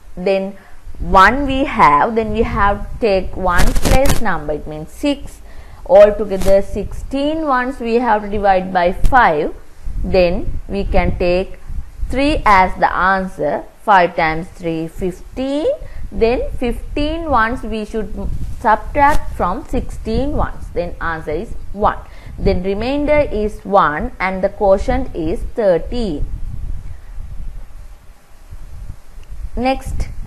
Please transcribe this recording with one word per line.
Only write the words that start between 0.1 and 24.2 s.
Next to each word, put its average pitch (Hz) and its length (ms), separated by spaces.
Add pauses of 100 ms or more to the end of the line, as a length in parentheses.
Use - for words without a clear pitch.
Then 190 400 (440)
one 190 460
we 269 180
have. 202 500
Then 220 180
we 220 100
have 208 500
to - 80
take 190 360
one 180 300 (200)
place 262 340
number. 160 320
It 151 160
means 156 240
six. - 480 (440)
Altogether 196 800
sixteen 277 840
ones 254 340
we 233 140
have 233 280
to 208 80
divide 190 420
by 180 200
five. 220 600 (520)
Then 185 640
we 196 160
can 180 340
take 180 400 (500)
three 277 380
as 190 320
the 170 140
answer. 185 720 (180)
Five 180 320
times 160 320
three, 165 400
fifteen. 262 800 (460)
Then 233 460
fifteen 302 720
ones 233 320
we 214 240
should 202 420 (320)
subtract 285 760
from 208 320
sixteen 247 680
ones. - 380
Then 175 260
answer 160 300
is 160 240 (180)
one. 196 240 (420)
Then 190 240
remainder 269 580
is 214 440
one 151 560